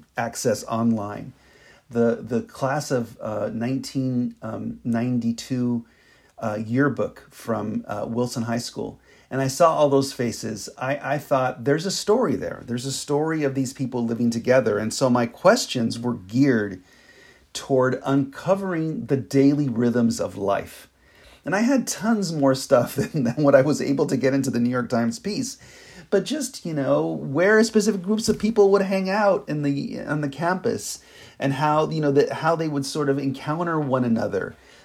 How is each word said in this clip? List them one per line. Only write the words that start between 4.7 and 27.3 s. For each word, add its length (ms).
ninety-two, 1040
uh, 280
yearbook 640
from, 560
uh, 200
Wilson 360
High 160
School, 400
and 120
I 60
saw 260
all 140
those 240
faces, 640
I, 380
I 20
thought, 460
"There's 220
a 60
story 440
there. 300
There's 200
a 60
story 520
of 120
these 160
people 340
living 240
together." 480
And 160
so 160
my 160
questions 720
were 180
geared 680
toward 520
uncovering 1000
the 100
daily 540
rhythms 500
of 180
life. 520
And 100
I 60
had 260
tons 460
more 220
stuff 400
<laughs> 20
than, 260
than 200
what 120
I 60
was 200
able 260
to 100
get 160
into 180
the 80
New 100
York 200
Times 300
piece. 380
But 160
just, 400
you 80
know, 340
where 560